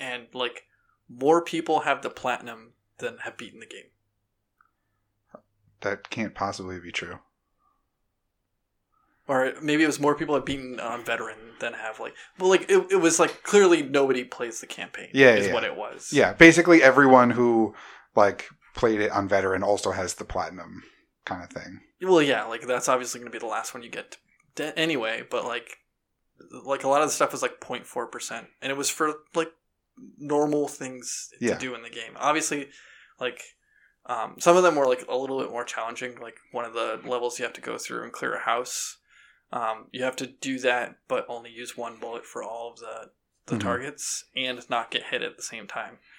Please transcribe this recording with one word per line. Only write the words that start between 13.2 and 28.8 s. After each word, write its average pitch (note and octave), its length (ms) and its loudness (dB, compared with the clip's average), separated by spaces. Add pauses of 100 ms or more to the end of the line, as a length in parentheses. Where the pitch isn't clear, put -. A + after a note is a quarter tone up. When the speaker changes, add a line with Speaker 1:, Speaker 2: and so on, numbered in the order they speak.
Speaker 1:
like, - 220 2
clearly F3+ 400 6
nobody C3+ 420 2
plays A#2+ 360 -10
the - 60 -16
campaign - 460 -14
Speaker 2:
Yeah, C3 220 10
Speaker 1:
is G2+ 140 2
Speaker 2:
yeah. F2+ 60 0
Speaker 1:
what A2+ 100 0
it D2+ 120 -4
was. - 360 -12
Speaker 2:
Yeah, B2 200 4
basically E3 500 10
everyone C3 480 8
who, A2+ 440 2 (420)
like, G2+ 320 2 (260)
played A2 260 0
it G#2+ 120 0
on G2+ 160 -2
Veteran F#2+ 340 2
also G2+ 280 0
has F#2 240 -6
the - 100 -12
platinum F2+ 580 -10 (440)
kind F#2 180 -8
of - 60 -20
thing. - 300 -16 (200)
Speaker 1:
Well, F3+ 220 6
yeah, A#2+ 220 2
like, A2+ 220 -8
that's B2 220 -2
obviously B2 320 0
gonna A#2+ 100 -14
be A#2 80 -12
the A#2 80 -8
last A2 280 -6
one B2 80 -14
you A#2 80 -18
get A2 260 -14 (400)
to, D3+ 220 -6
anyway, B2 500 -2
but, A#2+ 160 -4
like, A#2+ 320 -10 (880)
like, C3+ 200 -4
a C3+ 40 0
lot C#3+ 140 4
of D3 60 2
the - 60 -4
stuff - 180 0
was, C3 100 -6
like, - 180 -6
point A#2+ 260 -10
four A#2+ 200 -8
percent, A#2 400 -12 (160)
and C3+ 100 -6
it C#3 60 -4
was C#3 100 -4